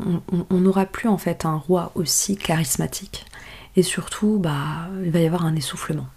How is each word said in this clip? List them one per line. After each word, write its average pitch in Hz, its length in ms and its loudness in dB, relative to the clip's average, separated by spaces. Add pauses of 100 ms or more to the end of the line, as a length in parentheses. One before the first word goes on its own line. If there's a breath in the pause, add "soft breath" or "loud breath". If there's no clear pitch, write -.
on, 175 220 -2 (100)
on, 175 160 0
on 185 120 4
n'aura 190 260 4
plus - 240 -2
en 190 80 4
fait - 260 -2
un 160 120 0
roi 170 400 0
aussi - 420 0
charismatique, - 880 -2 (480 loud breath)
et 185 80 6
surtout, 208 560 0
bah, 151 500 -2 (160)
il 170 60 0
va 165 100 4
y 165 60 6
avoir 170 180 2
un 160 100 2
essoufflement 151 520 -4 (100)